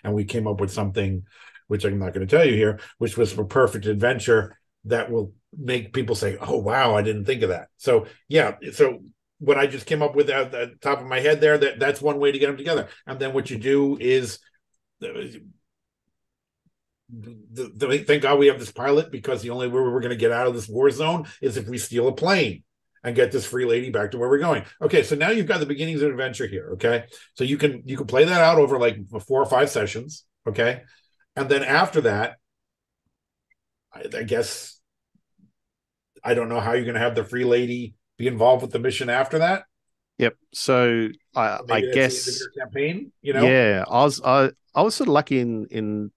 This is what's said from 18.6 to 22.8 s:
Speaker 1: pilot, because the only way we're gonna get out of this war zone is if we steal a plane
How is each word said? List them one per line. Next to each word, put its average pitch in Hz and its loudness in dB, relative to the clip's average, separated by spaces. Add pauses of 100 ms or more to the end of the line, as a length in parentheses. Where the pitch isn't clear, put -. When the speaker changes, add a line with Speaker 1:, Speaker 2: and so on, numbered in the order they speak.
Speaker 1:
pilot, 143 0
because 120 -6
the 120 -10
only 123 -6
way 123 -4
we're 127 0
gonna 120 -4
get 113 2
out 123 0
of 123 0
this 107 -10
war 127 4
zone 160 -2 (160)
is 123 -2
if 107 -6
we 123 -8
steal 120 0
a - 2
plane 156 0 (380)